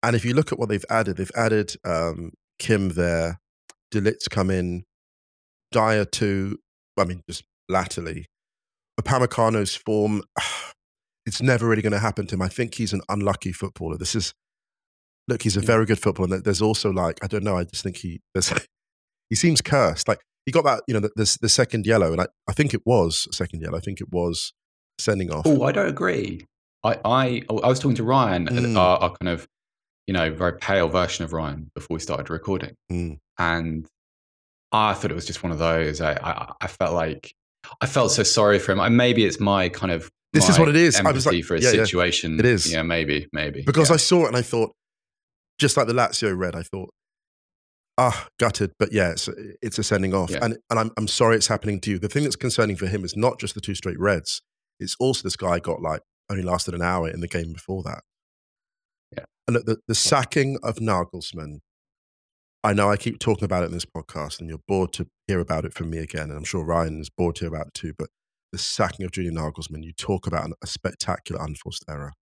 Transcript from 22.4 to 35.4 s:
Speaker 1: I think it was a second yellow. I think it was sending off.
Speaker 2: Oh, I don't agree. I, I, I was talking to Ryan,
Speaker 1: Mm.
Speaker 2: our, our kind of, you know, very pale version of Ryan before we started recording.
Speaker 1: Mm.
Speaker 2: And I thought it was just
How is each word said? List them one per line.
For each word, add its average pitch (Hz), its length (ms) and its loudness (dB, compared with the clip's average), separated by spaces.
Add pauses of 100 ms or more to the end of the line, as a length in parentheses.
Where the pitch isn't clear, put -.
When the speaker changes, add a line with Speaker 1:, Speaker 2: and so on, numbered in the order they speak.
Speaker 1:
I 107 60 -4
think 147 200 2
it - 120 -2
was 95 440 2
a - 60 -8
second 85 260 -6
yellow. 82 160 -6
I 82 40 -6
think 98 200 -8
it 95 100 -12
was 87 420 -2 (440)
sending 95 340 -2
off. 78 140 -4
Speaker 2:
Oh, 143 180 4
I 139 80 2
don't 202 180 0
agree. - 560 -4 (380)
I, 113 220 0
I, 123 440 2
I 110 180 2
was 131 120 4
talking 135 180 2
to 113 60 -2
Ryan, 110 440 2
Speaker 1:
Mm. 120 300 0
Speaker 2:
our, 90 220 6
our 87 180 0
kind 90 120 -4
of, 85 160 -4 (640)
you 95 60 -2
know, 82 200 2
very 87 240 0
pale 95 320 2
version 87 360 0
of 80 80 -8
Ryan 78 420 -6
before - 200 -8
we 78 40 -6
started 71 300 -6
recording. 80 440 -4 (180)
Speaker 1:
Mm. 85 260 -4 (200)
Speaker 2:
And 82 480 -2 (840)
I 107 220 2
thought - 180 -4
it - 20 -4
was 85 140 -8
just - 160 -10